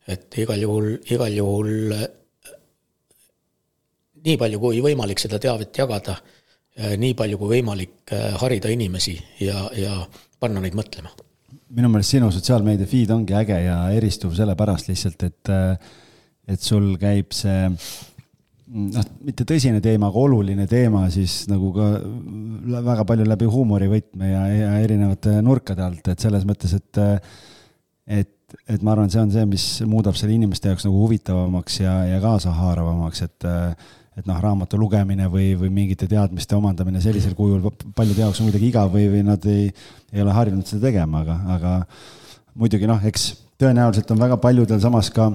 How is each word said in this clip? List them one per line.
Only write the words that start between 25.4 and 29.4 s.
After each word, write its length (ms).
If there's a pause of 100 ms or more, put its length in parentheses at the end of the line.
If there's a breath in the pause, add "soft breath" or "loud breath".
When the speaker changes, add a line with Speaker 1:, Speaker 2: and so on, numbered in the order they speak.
Speaker 2:
nurkade 400
alt, 260
et 120
selles 240
mõttes, 300
et, 240 (1040 loud breath)
et, 580
et 200
ma 100
arvan, 180
see 80
on 120
see, 160